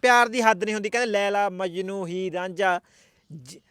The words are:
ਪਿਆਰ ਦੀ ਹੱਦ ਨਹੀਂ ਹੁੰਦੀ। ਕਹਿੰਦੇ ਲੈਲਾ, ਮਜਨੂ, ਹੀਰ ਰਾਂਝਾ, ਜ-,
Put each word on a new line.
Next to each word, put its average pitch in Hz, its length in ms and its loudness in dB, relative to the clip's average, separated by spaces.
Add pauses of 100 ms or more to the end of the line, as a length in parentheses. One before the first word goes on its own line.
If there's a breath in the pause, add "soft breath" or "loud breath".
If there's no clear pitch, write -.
ਪਿਆਰ 240 260 6
ਦੀ 233 140 -2
ਹੱਦ 220 220 4
ਨਹੀਂ 214 120 -2
ਹੁੰਦੀ। 208 140 -4
ਕਹਿੰਦੇ 240 220 0
ਲੈਲਾ, 202 380 0
ਮਜਨੂ, 185 580 -6
ਹੀਰ 180 260 -6
ਰਾਂਝਾ, 180 460 0 (640)
ਜ-, 151 140 -20 (140)